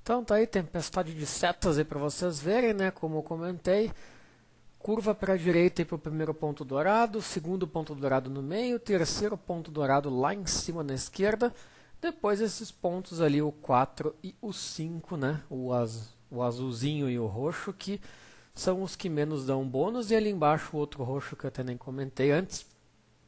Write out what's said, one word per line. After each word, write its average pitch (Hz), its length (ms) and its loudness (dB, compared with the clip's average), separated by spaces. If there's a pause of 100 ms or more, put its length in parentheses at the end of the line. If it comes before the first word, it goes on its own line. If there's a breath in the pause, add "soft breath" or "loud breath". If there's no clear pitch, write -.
Então 240 220 0
tá 208 120 2
aí, 220 120 6
tempestade 170 640 -2
de 156 140 -6
setas 175 500 2
aí 151 60 4
pra 147 160 -4
vocês 147 400 -2
verem, 220 340 2
né? 190 160 2
Como 160 300 -4
eu - 20 -2
comentei. 180 720 0 (880 loud breath)
Curva 214 340 0
pra 190 240 2
direita 175 460 4
aí - 20 0
pro 160 140 -6
primeiro 156 340 -2
ponto 151 320 -4
dourado, 202 560 2
segundo 180 460 -2
ponto 156 260 -6
dourado 131 340 0
no 135 140 -6
meio, 226 380 -2
terceiro 202 580 0
ponto 165 320 -6
dourado 143 400 2
lá 135 240 2
em 196 140 -6
cima 165 360 -2
na 139 120 -4
esquerda. 214 580 0 (480 loud breath)
Depois 208 400 0
esses 220 300 -2
pontos 180 500 -4
ali, 147 180 6
o 151 120 2
quatro 139 720 0
e 185 180 -12
o 214 100 -6
cinco, 165 640 -6
né? 147 340 0
O 127 220 -4
az-, 113 420 -2 (160)
o 123 140 -4
azulzinho 127 680 0
e 123 80 0
o 117 80 0
roxo, 131 460 -4
que 196 280 -6 (540 loud breath)
são 185 300 0
os 180 120 -6
que - 140 -4
menos 147 360 0
dão 135 220 0
bônus. 196 440 0
E 226 40 6
ali 214 140 4
embaixo 156 460 2
o 151 40 0
outro 143 240 -4
roxo 135 320 -4
que - 100 -10
eu - 20 -2
até 131 160 -4
nem 123 140 -4
comentei 135 540 0
antes. 180 360 0 (600)